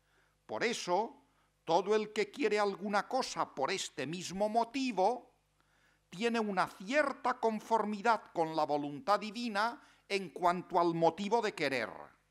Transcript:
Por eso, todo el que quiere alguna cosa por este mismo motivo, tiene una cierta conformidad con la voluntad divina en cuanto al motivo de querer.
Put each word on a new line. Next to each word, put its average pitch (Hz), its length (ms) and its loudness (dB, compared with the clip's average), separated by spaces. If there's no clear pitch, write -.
Por 110 180 -4
eso, 214 580 0
todo 185 300 2
el 214 180 0
que 202 180 -2
quiere 208 260 0
alguna 202 520 0
cosa - 440 -2
por 143 180 -2
este 151 360 -6
mismo 180 400 -4
motivo, 226 880 0
tiene 233 300 -2
una 190 280 0
cierta 254 720 -2
conformidad 214 920 0
con 160 240 -2
la 156 100 4
voluntad 147 540 0
divina 220 640 -4
en 196 220 -2
cuanto 175 500 0
al 170 140 4
motivo 180 480 2
de 208 120 -2
querer. 131 380 0